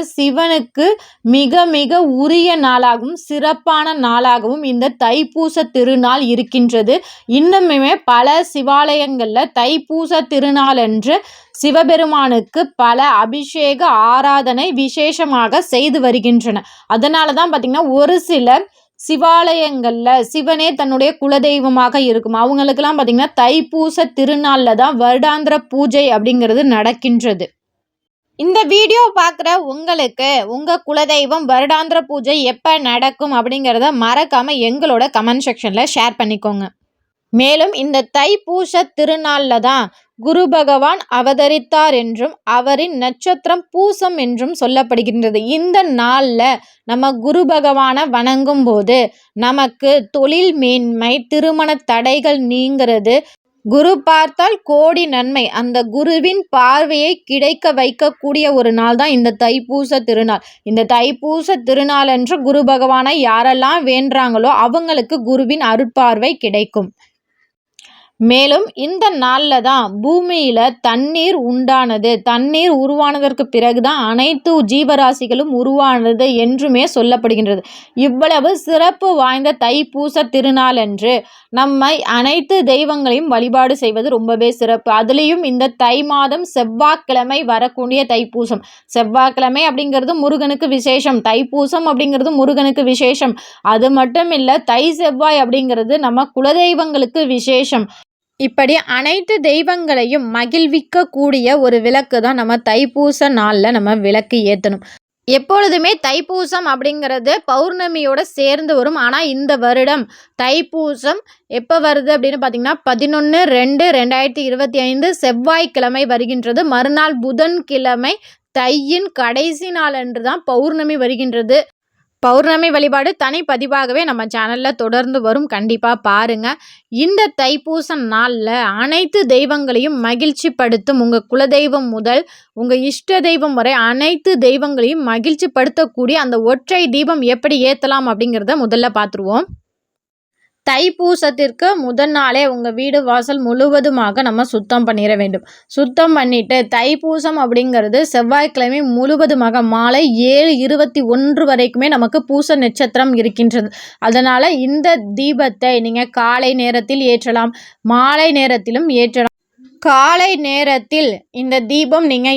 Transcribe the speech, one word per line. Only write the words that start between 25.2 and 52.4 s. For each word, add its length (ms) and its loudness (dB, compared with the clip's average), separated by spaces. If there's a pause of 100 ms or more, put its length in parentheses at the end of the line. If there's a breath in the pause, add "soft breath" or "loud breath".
பூஜை 420 0
அப்படிங்கிறது 580 0
நடக்கின்றது. 800 0 (920)
இந்த 280 0
வீடியோ 360 4 (100)
பார்க்குற 360 0 (160)
உங்களுக்கு 640 -4 (180)
உங்க 340 -4
குலதெய்வம் 680 0
வருடாந்திர 520 2
பூஜை 420 -4
எப்ப 380 0
நடக்கும் 540 -2
அப்படிங்கிறத 600 0
மறக்காம 640 0
எங்களோட 480 0
கமெண்ட் 360 0
செக்ஷன்ல 420 -2
ஷேர் 320 -2
பண்ணிக்கோங்க. 460 -4 (640)
மேலும் 420 2
இந்த 380 -2
தைப்பூச 680 0 (120)
திருநாள்ல 680 0
தான் 240 2 (340 soft breath)
குரு 300 0
பகவான் 520 2 (120)
அவதரித்தார் 840 2
என்றும் 380 -4 (160)
அவரின் 460 0
நட்சத்திரம் 720 -2
பூசம் 500 0
என்றும் 360 -4
சொல்லப்படுகின்றது. 840 0 (120)
இந்த 280 0 (140)
நாள்ல 500 0 (460 soft breath)
நம்ம 300 0
குரு 280 0
பகவானை 640 2
வணங்கும் 560 0
போது 340 2 (380 soft breath)
நமக்கு 560 0 (180)
தொழில் 460 0
மேன்மை, 560 0 (140)
திருமண 480 0 (100)
தடைகள் 600 0